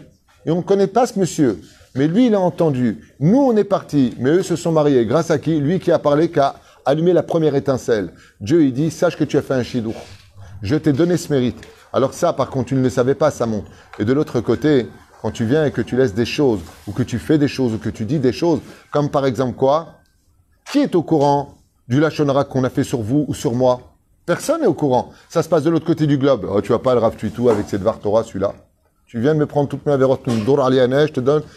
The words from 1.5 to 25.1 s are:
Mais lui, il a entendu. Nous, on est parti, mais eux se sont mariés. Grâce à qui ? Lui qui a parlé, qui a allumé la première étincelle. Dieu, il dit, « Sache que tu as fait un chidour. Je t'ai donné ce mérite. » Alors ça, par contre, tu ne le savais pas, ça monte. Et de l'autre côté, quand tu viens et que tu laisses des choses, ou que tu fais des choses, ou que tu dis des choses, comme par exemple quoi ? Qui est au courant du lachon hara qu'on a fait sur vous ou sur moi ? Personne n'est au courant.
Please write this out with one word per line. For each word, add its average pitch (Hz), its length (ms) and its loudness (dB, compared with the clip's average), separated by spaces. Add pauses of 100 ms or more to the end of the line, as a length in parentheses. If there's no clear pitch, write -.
Mais 135 140 2
lui, 214 180 2
il 220 80 2
a 202 60 2
entendu. 143 800 0
Nous, 180 180 4
on 262 180 2
est 202 80 2
parti, 143 540 0
mais 120 120 0
eux 180 120 4
se 175 140 -2
sont 170 160 -2
mariés. 147 320 4
Grâce 147 260 0
à 156 80 2
qui ? 156 220 -2
Lui 156 180 0
qui 170 140 0
a 151 60 4
parlé, 151 320 2
qui 156 100 0
a 139 160 0 (280)
allumé 156 280 2
la 160 100 4
première 156 320 0
étincelle. 120 580 -2 (280)
Dieu, 147 240 2
il 135 80 2
dit, « 147 200 -2
Sache - 240 -2
que 156 80 -2
tu 147 120 -2
as 139 60 2
fait 143 120 -4
un 127 80 0
chidour. 113 320 -6 (680)
Je 101 120 -2
t'ai 156 180 2
donné 170 240 2
ce - 160 -6
mérite. » 123 260 0 (340)
Alors 127 220 -2
ça, 170 180 -2
par - 180 -4
contre, 127 200 -4
tu 135 40 0
ne 131 80 2
le 127 80 2
savais 127 240 0
pas, 147 160 0
ça 120 160 -4
monte. 107 200 -4 (320)
Et 107 60 -2
de 113 80 2
l'autre 143 280 -2
côté, 123 480 0 (320)
quand 110 100 -6
tu 117 140 -6
viens 147 200 0
et 139 60 -2
que 120 120 -4
tu 113 140 -6
laisses 127 180 2
des 117 100 0
choses, 117 360 0 (280)
ou 101 40 -10
que 120 120 -4
tu 117 160 -4
fais 156 180 2
des 143 80 2
choses, 123 280 -2
ou 110 40 -6
que 110 120 -6
tu 110 140 -8
dis 127 140 0
des 127 140 2
choses, 160 280 -2 (300)
comme 147 180 -2
par 139 160 0
exemple 127 300 -2
quoi ? 147 420 0 (760)
Qui 285 80 2
est 185 160 0
au 165 80 2
courant 143 540 0 (280)
du 131 140 0
lachon 151 280 0
hara 135 160 2
qu'on 131 200 -2
a 123 60 -2
fait 143 120 -2
sur 123 200 -4
vous 131 260 0
ou - 60 -6
sur 127 200 -4
moi ? 123 400 0 (320)
Personne 285 360 -2
n'est 269 40 2
au 180 80 2
courant. 127 380 -2 (160)